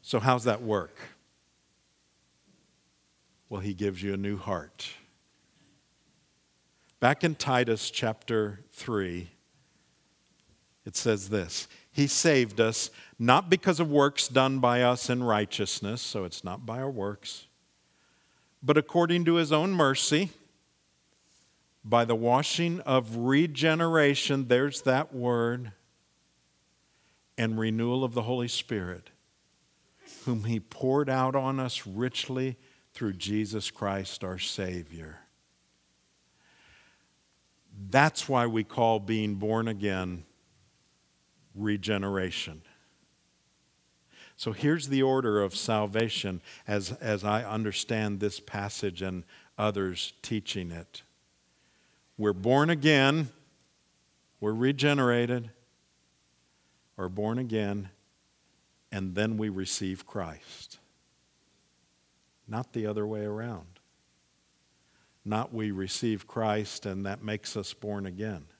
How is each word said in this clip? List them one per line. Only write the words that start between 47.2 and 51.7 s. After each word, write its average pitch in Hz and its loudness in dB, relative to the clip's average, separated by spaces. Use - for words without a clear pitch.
I 107 0
understand 107 -4
this 104 -4
passage 101 -8
and 92 -6
others 98 -2
teaching 98 -6
it. 82 -14